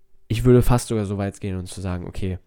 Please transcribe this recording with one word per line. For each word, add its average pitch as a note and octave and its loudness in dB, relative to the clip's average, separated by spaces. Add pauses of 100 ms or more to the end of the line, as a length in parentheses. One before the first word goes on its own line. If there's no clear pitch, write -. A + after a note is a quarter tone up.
(280)
Ich A2+ -4
würde B2 8
fast A#2+ 2
sogar G#2+ -2
so G2 -4
weit G2 -6
gehen F#2+ -8
und F#2 -10
zu - -14
sagen, F2+ -8
okay, F#2 -6